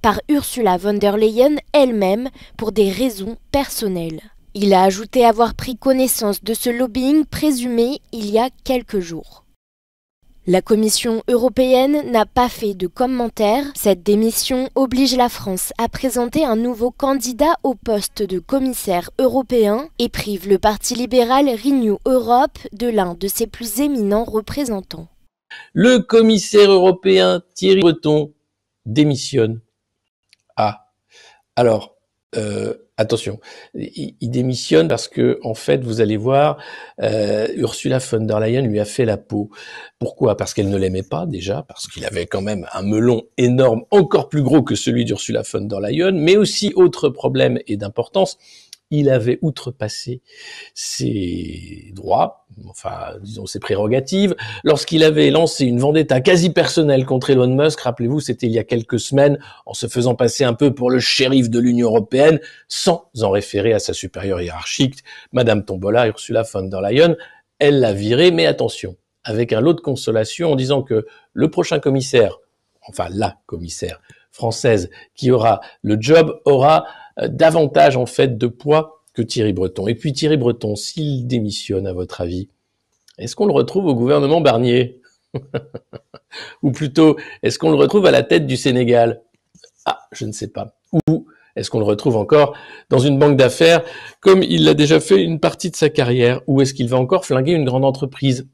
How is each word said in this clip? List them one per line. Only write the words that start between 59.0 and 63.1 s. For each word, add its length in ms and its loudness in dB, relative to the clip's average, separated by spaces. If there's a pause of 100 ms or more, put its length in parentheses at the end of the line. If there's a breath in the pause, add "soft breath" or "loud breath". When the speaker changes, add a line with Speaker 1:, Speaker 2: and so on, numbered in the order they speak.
Speaker 2:
semaines, 380 2 (280 loud breath)
en 80 -14
se 120 -8
faisant 280 0
passer 300 0
un 100 0
peu 200 2
pour 160 -2
le 100 2
shérif 500 0
de 80 0
l'Union 300 2
européenne, 520 2 (280 loud breath)
sans 420 -2 (120)